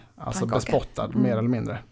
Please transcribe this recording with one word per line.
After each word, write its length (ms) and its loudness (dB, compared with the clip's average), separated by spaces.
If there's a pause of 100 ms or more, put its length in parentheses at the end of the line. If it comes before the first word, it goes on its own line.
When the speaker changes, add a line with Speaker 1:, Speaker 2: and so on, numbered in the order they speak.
(160)
Speaker 1:
alltså, 240 -6
Speaker 2:
Pannkaka. 160 0 (160)
Speaker 1:
bespottad, 340 0
Speaker 2:
Mm. 160 0
Speaker 1:
mer 100 4
eller 180 2
mindre. 280 -2 (140)